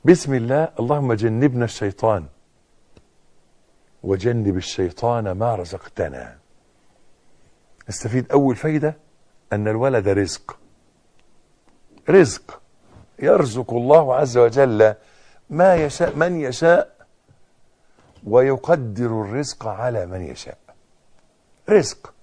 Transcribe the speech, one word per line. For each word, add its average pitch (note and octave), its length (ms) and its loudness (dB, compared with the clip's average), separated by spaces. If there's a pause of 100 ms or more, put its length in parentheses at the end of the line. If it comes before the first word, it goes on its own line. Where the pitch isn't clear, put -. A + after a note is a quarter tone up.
بسم C#3+ 300 4
الله، C3 340 -2 (120)
اللهم C3 320 -2
جنبنا A#2 520 0
الشيطان G2+ 640 -4 (1800)
وجنب G2+ 540 -2
الشيطان G2+ 760 -4
ما A2+ 220 -2
رزقتنا. C#2+ 840 -10 (1500)
نستفيد A2+ 440 -6
أول C#3 240 2
فايدة D#3 400 -4 (560)
أن G#2 160 -2
الولد A2+ 400 0
رزق، G2 500 -2 (1500)
رزق D#3 520 2 (580)
يرزق C3 540 0
الله C3 420 4
عز B2+ 240 0
وجل A#2 560 4 (560)
ما F3+ 240 4
يشاء، D#3 420 -2
من E3+ 240 -2
يشاء، E3 680 0 (1200)
ويقدر B2 800 0
الرزق A2+ 600 -6
على G#2+ 400 -6
من F#2 140 -10
يشاء. B1+ 380 -14 (1120)
رزق. - 540 0